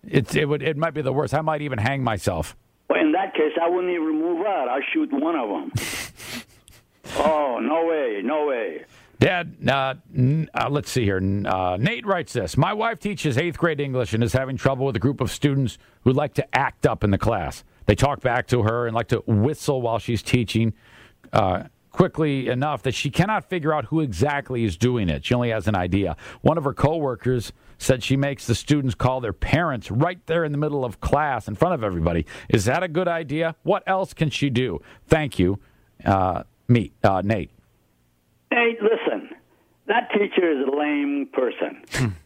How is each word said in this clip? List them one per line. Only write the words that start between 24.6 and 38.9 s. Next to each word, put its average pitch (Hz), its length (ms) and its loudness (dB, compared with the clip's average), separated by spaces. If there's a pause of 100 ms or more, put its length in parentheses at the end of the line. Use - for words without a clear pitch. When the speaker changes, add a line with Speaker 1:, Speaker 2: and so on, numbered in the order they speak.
Speaker 1:
is 92 120 -2
doing 120 320 0
it. 73 160 -2
She 123 100 0
only 120 160 0
has 107 160 -2
an 104 80 0
idea. 90 420 0 (260)
One 151 160 4
of 143 60 -4
her 135 100 0
coworkers 131 800 0 (260)
said 131 260 2
she 139 120 2
makes 139 300 -2
the 117 80 2
students 135 400 0
call 131 260 0
their 107 120 -4
parents 143 580 0
right 165 360 0
there 165 180 2
in 151 80 -2
the 143 60 -2
middle 147 260 0
of 113 160 -6
class 143 480 0
in 107 80 -6
front 175 180 4
of 123 80 -2
everybody. 85 420 0 (240)
Is 107 180 2
that 151 180 2
a 180 40 -6
good 175 200 0
idea? 165 560 -2
What 185 240 2
else 190 260 -2
can 156 160 0
she - 200 0
do? 117 300 0 (280)
Thank 151 320 0
you, 95 180 2 (480)
uh, 95 380 2 (240)
me, 117 240 4 (100)
uh, 98 220 4
Nate." 101 260 -2 (1040)
Speaker 2:
Hey, 233 300 2
listen, 196 480 0 (560)